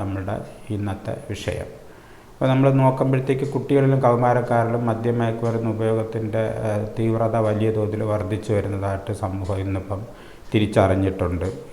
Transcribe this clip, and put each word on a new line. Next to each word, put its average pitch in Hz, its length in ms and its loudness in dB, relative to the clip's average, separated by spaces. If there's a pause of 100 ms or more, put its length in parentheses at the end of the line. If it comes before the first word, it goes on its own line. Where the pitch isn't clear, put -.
നമ്മളുടെ 98 340 -4 (400)
ഇന്നത്തെ 101 400 -6 (160)
വിഷയം. - 380 -6 (640)
അപ്പോൾ 135 180 0
നമ്മൾ 135 180 4 (120)
നോക്കുമ്പോഴത്തേക്ക് 131 760 2
കുട്ടികളിലും 135 500 4
കൗമാരക്കാരിലും 120 840 2
മദ്യം, 117 300 0
മയക്കുമരുന്ന് 113 560 0
ഉപയോഗത്തിൻ്റെ, 110 640 0 (240)
ഏഹ്, 104 180 0 (140)
തീവ്രത 113 360 2 (140)
വലിയ 107 300 2
തോതിൽ 107 240 0 (100)
വർദ്ധിച്ചു 101 440 -2
വരുന്നതായിട്ട് 98 560 -2 (100)
സമൂഹം 98 420 -4
ഇന്നിപ്പം 95 360 -4 (520)
തിരിച്ചറിഞ്ഞിട്ടുണ്ട്. 95 920 2 (280)